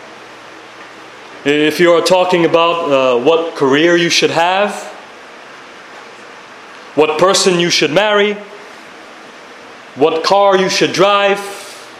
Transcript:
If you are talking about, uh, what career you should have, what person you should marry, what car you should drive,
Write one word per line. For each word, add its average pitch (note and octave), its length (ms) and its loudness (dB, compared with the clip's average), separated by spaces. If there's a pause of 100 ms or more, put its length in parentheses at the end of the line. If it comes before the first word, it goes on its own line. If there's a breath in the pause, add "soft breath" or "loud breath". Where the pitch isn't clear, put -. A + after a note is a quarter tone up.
(1500)
If D3+ 340 0
you F3 140 4
are E3 80 4
talking F3+ 420 2
about, E3 480 0
uh, C3 280 2
what E3 340 0
career D3 420 2
you E3+ 140 0
should D3+ 220 0
have, F#3 420 0 (2250)
what D3+ 220 0
person F#3 420 2
you F3 100 0
should D3+ 220 -2
marry, G#3 460 0 (1600)
what D#3+ 280 -2
car G3 320 2
you F#3+ 140 0
should C#3+ 240 -2
drive, G3 480 0 (580)